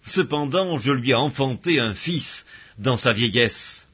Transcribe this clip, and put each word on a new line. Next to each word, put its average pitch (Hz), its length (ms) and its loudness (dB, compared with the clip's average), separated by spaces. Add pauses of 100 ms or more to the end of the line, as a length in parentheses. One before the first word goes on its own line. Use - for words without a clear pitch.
Cependant, 151 720 0
je 123 140 0
lui 127 180 0
ai 123 40 6
enfanté 135 680 0
un 110 140 0
fils - 520 -4 (320)
dans 117 180 0
sa 120 160 2
vieillesse. 113 800 0